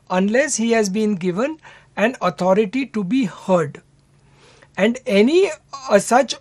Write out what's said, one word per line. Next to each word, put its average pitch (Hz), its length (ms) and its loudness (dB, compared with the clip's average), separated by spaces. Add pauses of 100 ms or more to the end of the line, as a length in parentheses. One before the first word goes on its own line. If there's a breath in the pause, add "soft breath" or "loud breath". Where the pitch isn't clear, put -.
unless 214 460 0
he 226 160 0
has 226 160 2
been 208 280 -2
given 185 420 -4 (400 loud breath)
an 220 240 0
authority 190 640 0
to 214 180 -6
be 233 220 0
heard. 165 560 -2 (960 soft breath)
And 226 280 0
any, 254 440 4 (400)
uh, 202 100 6
such 233 420 2